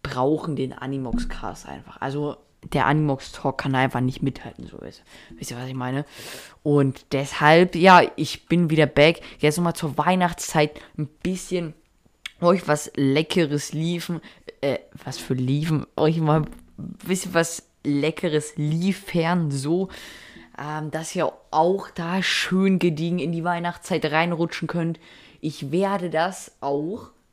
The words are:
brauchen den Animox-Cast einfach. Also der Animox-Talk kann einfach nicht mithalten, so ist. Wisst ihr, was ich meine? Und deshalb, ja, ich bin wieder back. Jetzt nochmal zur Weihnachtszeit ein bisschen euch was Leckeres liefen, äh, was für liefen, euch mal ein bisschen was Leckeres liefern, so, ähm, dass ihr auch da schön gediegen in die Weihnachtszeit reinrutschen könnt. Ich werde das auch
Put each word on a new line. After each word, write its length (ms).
brauchen 540
den 180
Animox-Cast 920
einfach. 360
Also 340
der 140
Animox-Talk 680
kann 180
einfach 260
nicht 220
mithalten, 440
so 120
ist. 240
Wisst 120
ihr, 60
was 120
ich 60
meine? 300
Und 500
deshalb, 600
ja, 280
ich 300
bin 220
wieder 160
back. 380
Jetzt 180
nochmal 180
zur 220
Weihnachtszeit 760
ein 80
bisschen 680
euch 260
was 260
Leckeres 760
liefen, 480
äh, 180
was 140
für 180
liefen, 520
euch 220
mal 240
ein 80
bisschen 260
was 300
Leckeres 720
liefern, 960
so, 380
ähm, 320
dass 240
ihr 180
auch 400
da 320
schön 560
gediegen 400
in 140
die 120
Weihnachtszeit 600
reinrutschen 640
könnt. 320
Ich 320
werde 380
das 500
auch 520